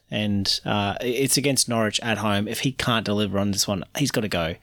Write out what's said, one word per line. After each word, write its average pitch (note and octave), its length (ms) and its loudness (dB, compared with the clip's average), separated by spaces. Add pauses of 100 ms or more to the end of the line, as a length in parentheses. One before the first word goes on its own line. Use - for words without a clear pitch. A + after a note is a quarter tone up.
(100)
and, G#2 540 0
uh, G2+ 360 0
it's B2+ 360 0
against C3+ 320 2
Norwich A2+ 340 0
at A2 160 -2
home. G#2 300 0
If A2+ 120 -6
he C3 120 -2
can't A2+ 320 0
deliver G2+ 340 0
on G2+ 140 0
this G2 160 0
one, G2+ 160 -2 (120)
he's C#3 140 0
gotta G#2+ 180 -2
go. E2+ 340 -2